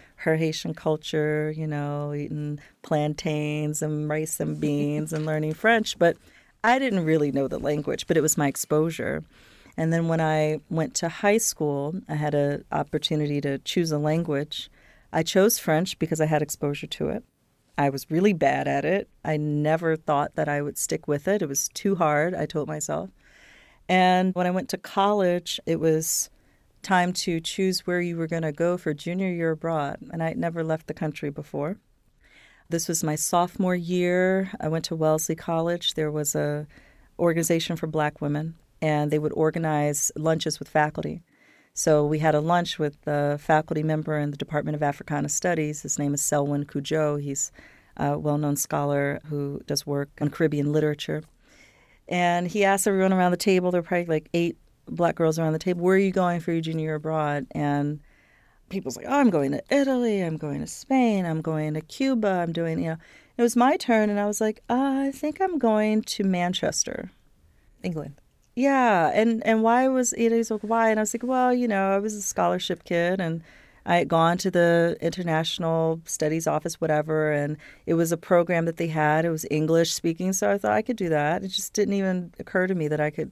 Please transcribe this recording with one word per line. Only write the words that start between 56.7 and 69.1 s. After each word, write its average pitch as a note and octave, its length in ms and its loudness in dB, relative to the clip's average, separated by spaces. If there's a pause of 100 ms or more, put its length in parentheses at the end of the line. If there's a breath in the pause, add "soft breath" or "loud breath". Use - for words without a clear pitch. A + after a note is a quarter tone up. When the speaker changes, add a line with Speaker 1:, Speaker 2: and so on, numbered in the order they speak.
Speaker 1:
year D#3 100 -2
abroad?" D3+ 580 -2
And D3 480 -2 (680 soft breath)
people's F3+ 280 -8
like, - 120 -12
"Oh, C#4+ 120 2
I'm A#3+ 100 6
going C#3+ 220 2
to D3 180 -4
Italy, B3+ 520 2
I'm D#3+ 140 -2
going D3 240 -6
to D3+ 60 -6
Spain, A3+ 580 0
I'm D#3+ 160 -2
going D#3 340 -2
to D#3 60 -4
Cuba, A#3+ 480 -2
I'm F3 240 0
doing," E3 280 -2
you E3 100 -2
know. E3 60 -4 (420 loud breath)
It A#3+ 40 4
was A#3+ 140 2
my B3+ 200 4
turn, G#3+ 340 2
and G3+ 100 -2
I G3+ 60 0
was G#3 140 -2
like, G#3+ 280 -2
"Uh, C4+ 380 0
I C#4 40 -2
think D4+ 300 -6
I'm F#4 180 0
going G#3+ 440 2
to - 220 -4
Manchester." - 880 -2 (720)
Speaker 2:
England. D3+ 380 -6 (340)
Speaker 1:
Yeah, A#3+ 600 4